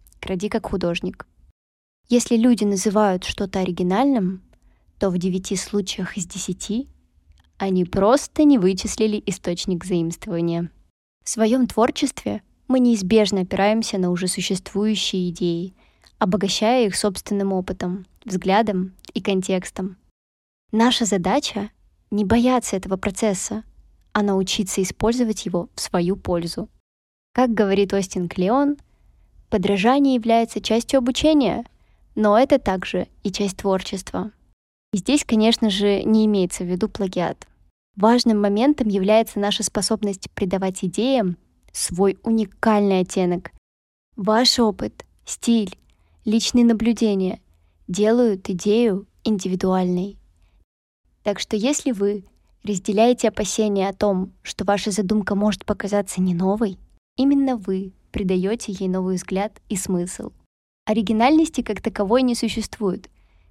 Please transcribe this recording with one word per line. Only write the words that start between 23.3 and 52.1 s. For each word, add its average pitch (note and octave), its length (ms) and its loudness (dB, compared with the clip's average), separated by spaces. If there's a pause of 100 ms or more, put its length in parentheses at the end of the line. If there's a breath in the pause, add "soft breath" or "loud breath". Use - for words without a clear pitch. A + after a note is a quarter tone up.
а G#3 100 0
научиться G3 580 0
использовать A3 640 -2
его F3 300 -4
в - 40 -14
свою F3+ 360 -2
пользу. F3 520 -4 (640)
Как B3 200 2
говорит G3 400 2
Остин F#3+ 340 -2
Клеон, C4+ 500 0 (720)
"Подражание A3 640 2
является A3+ 440 0
частью A#3 380 0
обучения, C4 680 2 (500)
но G#3 200 4
это C4+ 220 6
также F#3 500 -2 (140)
и G3 100 -4
часть G3 260 -4
творчества". F#3+ 720 -4 (600)
И G#3 60 -2
здесь, C4+ 260 0
конечно A3 460 2
же, G3+ 320 0
не A3 240 4
имеется F#3 380 0
в F3 40 -6
виду F3+ 220 -2
плагиат. - 580 -4 (480)
Важным A3 460 4
моментом A3 460 2
является G#3 520 2
наша G3+ 220 -2
способность G3+ 720 -4
придавать F#3+ 520 -4
идеям G3+ 540 0 (360)
свой F#3+ 500 0
уникальный G#3 800 2
оттенок. F3+ 500 -2 (640)
Ваш A3 440 2
опыт, - 460 -2 (200)
стиль, A3+ 520 -2 (460)
личные A3+ 400 2
наблюдения G#3+ 760 2 (480)
делают G#3 600 2
идею G3+ 580 2 (180)
индивидуальной. F#3 920 0 (1080)
Так G3+ 160 -2
что - 180 -4
если C4 340 0
вы G3+ 320 -2 (400)